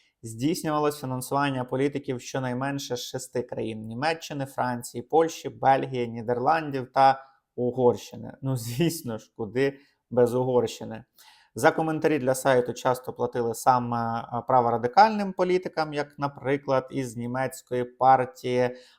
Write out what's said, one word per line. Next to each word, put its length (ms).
здійснювалось 760
фінансування 640
політиків 580
щонайменше 720
з 40
шести 420
країн: 440
Німеччини, 600
Франції, 560
Польщі, 480
Бельгії, 580
Нідерландів 840
та 300
Угорщини. 840
Ну, 140
звісно 600
ж, 200
куди 420
без 260
Угорщини. 680
За 160
коментарі 480
для 160
сайту 380
часто 400
платили 400
саме, 680
е, 260
праворадикальним 840
політикам, 600
як, 260
наприклад, 720
із 260
німецької 640
партії 960